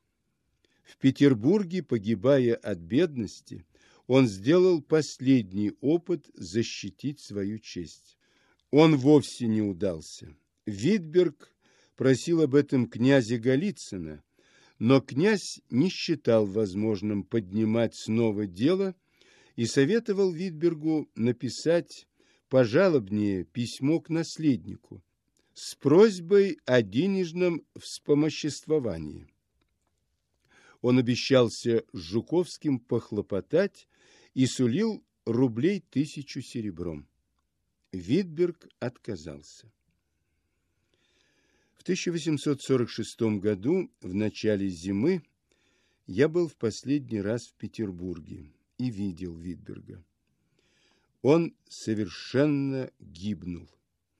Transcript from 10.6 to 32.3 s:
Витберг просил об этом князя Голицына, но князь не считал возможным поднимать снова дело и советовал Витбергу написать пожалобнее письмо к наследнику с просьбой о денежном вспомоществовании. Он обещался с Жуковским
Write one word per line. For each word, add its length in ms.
Витберг 880
просил 460
об 120
этом 340
князя 500
Голицына, 840
но 220
князь 600
не 200
считал 560
возможным 760
поднимать 720
снова 520
дело 480
и 120
советовал 680
Витбергу 840
написать 960
пожалобнее 960
письмо 560
к 100
наследнику 920
с 220
просьбой 880
о 180
денежном 840
вспомоществовании. 1500
Он 180
обещался 920
с 60
Жуковским 840